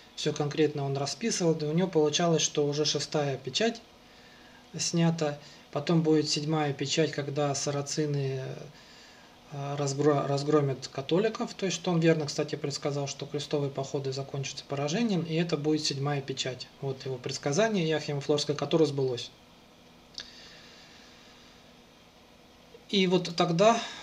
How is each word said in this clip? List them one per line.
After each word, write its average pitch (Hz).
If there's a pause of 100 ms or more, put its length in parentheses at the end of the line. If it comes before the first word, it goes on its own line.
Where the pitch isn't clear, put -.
(160)
Все 151
конкретно 147
он 139
расписывал, 165
да 151
у 151
него 180
получалось, 156
что 147
уже 147
шестая 143
печать 220 (960)
снята, 165 (320)
потом 156
будет 156
седьмая 151
печать, 147
когда 139
сарацины, 143 (1120)
э, 143
разгро-, 143
разгромят 143
католиков, 220
то 196
есть 170
что -
он 165
верно, 160
кстати, 147
предсказал, 143
что -
крестовые 143
походы 135
закончатся 135
поражением, 165
и 165
это 165
будет 151
седьмая 143
печать. 135 (140)
Вот 135
его 131
предсказание 160
Иоахима 147
Флорского, 147
которое 160
сбылось. 131 (3500)
И 190
вот 180
тогда 185 (220)